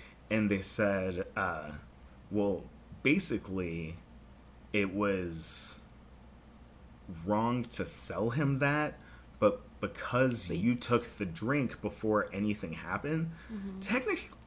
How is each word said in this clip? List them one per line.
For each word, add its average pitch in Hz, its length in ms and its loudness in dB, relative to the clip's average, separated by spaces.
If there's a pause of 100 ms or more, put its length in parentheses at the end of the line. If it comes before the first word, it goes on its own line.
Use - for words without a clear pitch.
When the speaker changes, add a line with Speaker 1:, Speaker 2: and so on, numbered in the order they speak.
(320)
Speaker 1:
and 107 180 4
they 98 120 4
said, 95 720 0
uh, 80 380 -2 (580)
"Well, 101 320 2 (400)
basically, 92 920 0 (760)
it 98 180 2
was 92 880 -2 (1500)
wrong 113 380 2
to 98 220 -4
sell 98 460 -2
him 139 280 2
that." 147 380 2 (420)
but 107 220 6 (180)
because 120 720 0
Speaker 2:
Wait. 82 100 -2
Speaker 1:
you 120 160 4
took - 420 0
the 104 80 -2
drink 113 560 -2
before 104 520 2
anything 101 400 -2
happened, 139 580 -2 (220)
Speaker 2:
Mm-hmm. 196 260 -8
Speaker 1:
technic-, 254 520 0 (160)